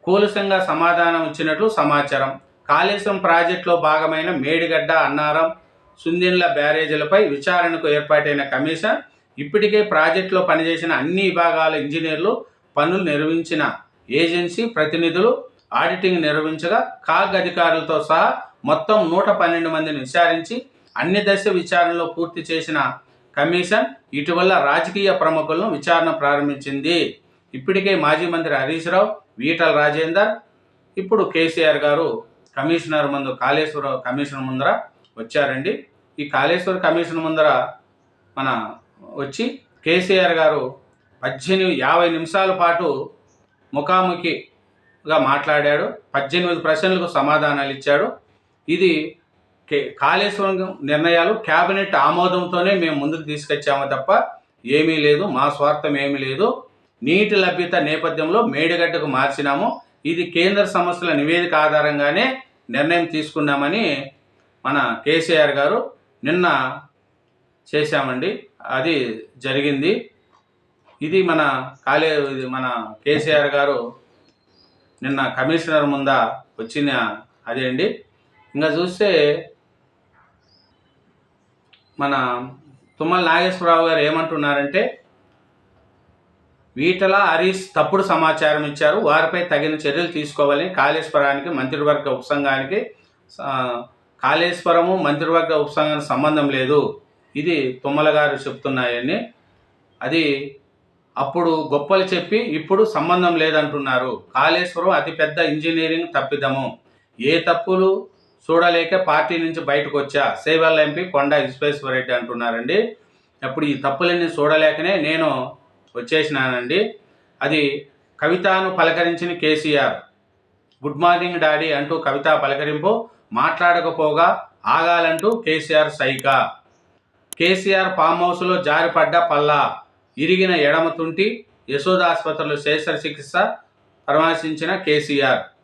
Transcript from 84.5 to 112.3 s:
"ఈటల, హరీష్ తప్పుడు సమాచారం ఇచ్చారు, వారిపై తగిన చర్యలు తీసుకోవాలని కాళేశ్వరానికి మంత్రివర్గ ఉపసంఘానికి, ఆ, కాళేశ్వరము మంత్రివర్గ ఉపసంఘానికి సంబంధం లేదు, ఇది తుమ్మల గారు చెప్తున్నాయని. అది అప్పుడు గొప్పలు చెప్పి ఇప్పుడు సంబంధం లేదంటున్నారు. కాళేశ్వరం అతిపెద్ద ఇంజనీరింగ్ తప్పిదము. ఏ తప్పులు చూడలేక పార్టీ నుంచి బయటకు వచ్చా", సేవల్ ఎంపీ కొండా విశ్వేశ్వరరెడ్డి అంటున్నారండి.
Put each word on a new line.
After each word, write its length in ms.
"ఈటల, 380
హరీష్ 480
తప్పుడు 260
సమాచారం 640
ఇచ్చారు, 320
వారిపై 480
తగిన 300
చర్యలు 320
తీసుకోవాలని 600
కాళేశ్వరానికి 800
మంత్రివర్గ 600
ఉపసంఘానికి, 840
ఆ, 420
కాళేశ్వరము 720
మంత్రివర్గ 580
ఉపసంఘానికి 520
సంబంధం 420
లేదు, 520
ఇది 480
తుమ్మల 240
గారు 280
చెప్తున్నాయని. 960
అది 540
అప్పుడు 540
గొప్పలు 320
చెప్పి 320
ఇప్పుడు 480
సంబంధం 520
లేదంటున్నారు. 840
కాళేశ్వరం 560
అతిపెద్ద 480
ఇంజనీరింగ్ 800
తప్పిదము. 640
ఏ 200
తప్పులు 720
చూడలేక 460
పార్టీ 420
నుంచి 220
బయటకు 380
వచ్చా", 360
సేవల్ 360
ఎంపీ 240
కొండా 320
విశ్వేశ్వరరెడ్డి 800
అంటున్నారండి. 800